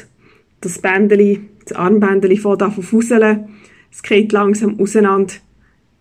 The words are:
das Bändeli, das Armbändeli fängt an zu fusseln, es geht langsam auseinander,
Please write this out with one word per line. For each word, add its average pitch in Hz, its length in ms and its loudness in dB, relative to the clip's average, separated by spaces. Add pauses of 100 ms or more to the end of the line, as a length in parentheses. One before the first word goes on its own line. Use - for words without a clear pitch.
(600)
das 175 180 -10
Bändeli, 202 600 2 (240)
das - 120 -12
Armbändeli 196 600 2
fängt 202 240 -2
an 190 120 -2
zu 196 80 -10
fusseln, 220 680 0 (420)
es - 100 -20
geht 208 300 0
langsam 208 480 0
auseinander, 196 540 0 (680)